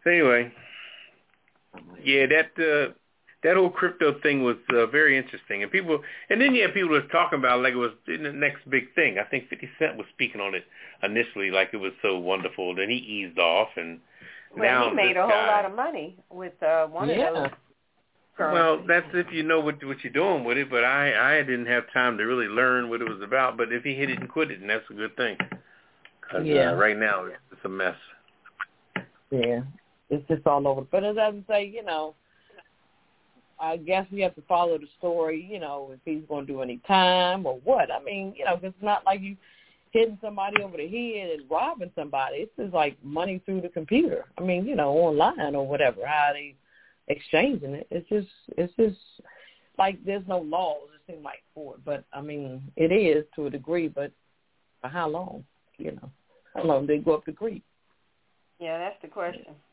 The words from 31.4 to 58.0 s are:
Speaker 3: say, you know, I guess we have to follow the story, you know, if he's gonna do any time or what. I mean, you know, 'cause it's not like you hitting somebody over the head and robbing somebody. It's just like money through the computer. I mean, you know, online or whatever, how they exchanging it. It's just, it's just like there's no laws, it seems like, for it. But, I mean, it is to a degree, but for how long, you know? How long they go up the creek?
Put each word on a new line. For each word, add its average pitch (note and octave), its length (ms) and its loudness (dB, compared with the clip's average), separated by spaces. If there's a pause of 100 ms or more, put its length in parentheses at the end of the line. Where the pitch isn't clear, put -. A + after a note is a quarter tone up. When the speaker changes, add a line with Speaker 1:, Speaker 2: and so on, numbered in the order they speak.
Speaker 3:
say, G#3 180 0
you G#3+ 180 -12
know, D#3+ 300 -4 (1500)
I D#3+ 180 -4
guess F#3 340 0
we G3+ 100 -4
have F#3 140 0
to D3 80 -20
follow F3 360 2
the D3 80 -14 (100)
story, E3 420 0
you F#3+ 200 -12
know, C#3 340 -8
if C3 100 -20
he's D#3 240 -6
gonna C#3+ 200 -6
do C3+ 140 -6
any B2 160 -6 (100)
time F#3 580 4
or C3 180 -2
what. F3+ 280 2
I A#2 80 -4
mean, C#3 360 -8
you C#3 80 -8
know, F3+ 120 2
'cause F#3 180 -8
it's - 80 -18
not G#3 240 0
like G3 160 2
you G3 160 -10 (540)
hitting A3+ 280 2
somebody G3+ 440 -2
over F3+ 140 -10
the D3+ 100 -8
head G3+ 520 -6
and C3+ 120 -10
robbing G#3 440 -2
somebody. C#3 420 -4
It's - 200 -10
just F#3+ 160 -8
like D3+ 300 0
money E3+ 420 -4
through F#3+ 160 -4
the F3 80 -8
computer. G3+ 560 0 (120)
I - 40 -8
mean, F#3 240 -2
you C#4 100 -4
know, D3 220 0
online E3 580 2
or C#3 120 -2
whatever, C3 400 0
how D3 260 2
they C#3+ 220 -12 (520)
exchanging D3+ 680 0
it. D#3 160 -12
It's F3 180 -6
just, G#3 200 -2 (280)
it's F3 200 -2
just G#3+ 200 2 (800)
like F#3+ 280 2
there's G3 220 -4
no F#3 120 0
laws, D#3 560 -4
it - 160 -20
seems D#3 120 -16
like, C#3 200 -14 (100)
for C#3+ 220 -16
it. - 100 -20
But, C#3+ 280 -6
I C#3 80 -12
mean, C#3 560 -10
it E3 140 4
is E3 340 4 (100)
to D3+ 100 -6
a C#3+ 40 -4
degree, D3+ 400 -4
but C#3 220 -6 (720)
for B2+ 60 -10
how E3 220 -4
long, D#3+ 340 -8 (340)
you - 140 -10
know? - 180 -16 (460)
How - 80 -6
long C#3+ 240 2
they D3 100 2
go D#3 160 2
up D3+ 120 -2
the D#3 80 -12
creek? G#3 280 -8 (960)